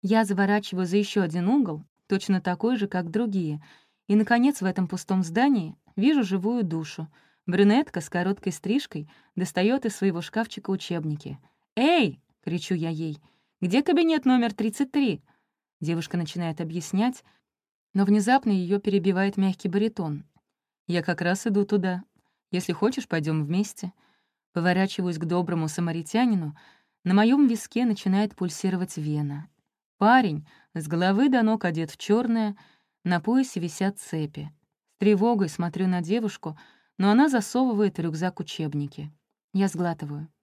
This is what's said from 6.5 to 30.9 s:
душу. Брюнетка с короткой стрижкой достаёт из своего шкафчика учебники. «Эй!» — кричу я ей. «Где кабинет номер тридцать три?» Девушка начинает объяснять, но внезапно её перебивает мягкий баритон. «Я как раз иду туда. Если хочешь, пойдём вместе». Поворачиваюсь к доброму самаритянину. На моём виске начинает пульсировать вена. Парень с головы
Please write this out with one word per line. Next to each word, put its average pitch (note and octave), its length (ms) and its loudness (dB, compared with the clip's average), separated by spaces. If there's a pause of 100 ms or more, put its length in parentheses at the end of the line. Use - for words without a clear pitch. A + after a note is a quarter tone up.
душу. D#3+ 460 -6 (360)
Брюнетка G3+ 540 4
с D#3+ 100 -12
короткой F#3 440 -4
стрижкой F#3+ 560 -4 (260)
достаёт G3+ 500 0
из G#3+ 100 -4
своего F3+ 260 0
шкафчика - 480 -8
учебники. D3+ 720 -6 (360)
«Эй!» — B3+ 460 2 (220)
кричу E3+ 320 -4
я E3 140 -4
ей. D#3+ 320 -6 (400)
«Где F#3+ 220 2
кабинет E4 420 2
номер A#3+ 280 2
тридцать A3+ 380 -2
три?» B3 300 0 (600)
Девушка E3 360 -4
начинает E3 440 -4
объяснять, F3+ 600 -2 (720)
но G3 120 2
внезапно G#3+ 440 4
её F#3+ 300 0
перебивает G3 580 0
мягкий F#3+ 320 0
баритон. F3+ 560 -2 (600)
«Я E3+ 160 0
как E3+ 180 -2
раз F3+ 240 0
иду G3+ 180 2
туда. F#3+ 400 -2 (460)
Если F3+ 240 -2
хочешь, A3+ 340 -2
пойдём D#3 380 -2
вместе». F3+ 480 -4 (600)
Поворачиваюсь F3+ 680 0
к E3 60 -4
доброму E3+ 420 0
самаритянину. E3 920 -2 (460)
На F3+ 100 2
моём A#3+ 320 6
виске A#3 400 0
начинает G3+ 500 0
пульсировать F#3 640 -4
вена. D3+ 500 -4 (520)
Парень G#3 480 4 (260)
с D#3 140 -8
головы F#3+ 420 2